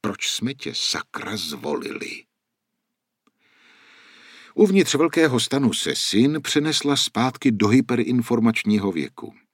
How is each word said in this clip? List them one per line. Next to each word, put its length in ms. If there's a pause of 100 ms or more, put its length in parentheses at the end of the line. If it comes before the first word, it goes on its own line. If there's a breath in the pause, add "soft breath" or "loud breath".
„Proč 280
jsme 260
tě, 200
sakra, 640
zvolili?“ 840 (2250 soft breath)
Uvnitř 400
velkého 460
stanu 320
se 240
Syn 460
přenesla 540
zpátky 560
do 160
hyperinformačního 1200
věku. 420 (200)